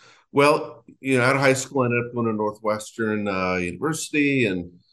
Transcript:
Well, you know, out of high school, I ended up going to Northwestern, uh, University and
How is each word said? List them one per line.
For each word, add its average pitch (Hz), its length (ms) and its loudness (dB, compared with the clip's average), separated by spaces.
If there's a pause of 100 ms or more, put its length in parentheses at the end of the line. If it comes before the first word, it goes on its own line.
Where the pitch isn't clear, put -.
(320)
Well, 147 540 2 (140)
you 131 180 0
know, 120 60 2
out 135 120 4
of 135 60 0
high 135 120 6
school, 131 280 -2
I 123 40 2
ended 120 200 0
up 123 80 -12
going 117 140 -2
to 113 60 0
Northwestern, 107 920 -4
uh, 92 280 -2
University 135 880 -2
and 90 260 -2 (220)